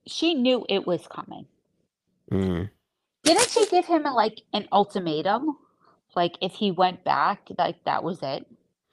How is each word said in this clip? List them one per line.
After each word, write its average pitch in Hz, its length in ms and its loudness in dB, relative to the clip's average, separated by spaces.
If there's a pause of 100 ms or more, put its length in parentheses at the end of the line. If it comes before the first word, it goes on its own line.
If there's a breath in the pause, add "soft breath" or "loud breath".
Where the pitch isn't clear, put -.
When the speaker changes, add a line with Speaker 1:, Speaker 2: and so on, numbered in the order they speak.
Speaker 1:
She 330 280 -2
knew 254 340 2
it 196 180 -2
was 175 200 -2
coming. - 400 -14 (840)
Speaker 2:
Mm. 95 400 0 (520)
Speaker 1:
Didn't 381 280 4
she 427 160 2
give 359 200 2
him, 330 160 2
like, 226 400 0 (100)
an 202 200 -4
ultimatum? 202 840 0 (600 soft breath)
Like, 175 240 0
if 185 140 -4
he 202 180 0
went 180 320 0
back, 151 420 0 (100)
like, 170 280 -2
that - 180 -2
was 165 200 -6
it? 139 240 -6 (460)